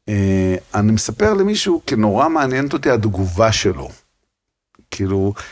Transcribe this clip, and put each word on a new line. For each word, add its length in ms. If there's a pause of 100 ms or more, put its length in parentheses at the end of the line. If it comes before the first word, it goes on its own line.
אה, 480 (180)
אני 180
מספר 420
למישהו 520
כי 100
נורא 320
מעניינת 440
אותי 180
התגובה 600
שלו. 360 (1040)
כאילו, 420 (200)